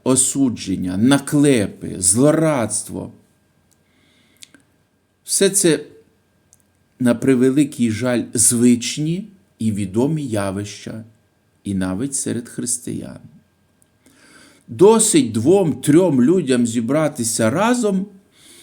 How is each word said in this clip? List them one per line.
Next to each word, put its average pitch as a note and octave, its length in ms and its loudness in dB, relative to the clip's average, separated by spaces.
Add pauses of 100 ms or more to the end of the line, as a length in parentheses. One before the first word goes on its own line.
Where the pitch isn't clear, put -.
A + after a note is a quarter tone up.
осудження, A2 920 -2
наклепи, C3 1000 0
злорадство. A#2 1120 0 (2000)
Все - 260 0
це, E3+ 300 0 (1200)
на A#2+ 140 2
превеликий B2 760 0
жаль, A#2+ 320 -4 (120)
звичні B2 960 0 (300)
і A2 140 -2
відомі A#2 540 -2
явища, G#2 800 -8 (600)
і G2+ 100 -6
навіть F#2+ 400 -6
серед A#2 340 -8
християн. - 680 -10 (1500)
Досить D#3+ 640 4
двом-трьом D3 880 2
людям C3 440 2
зібратися A#2 840 -2
разом, G3+ 560 0 (560)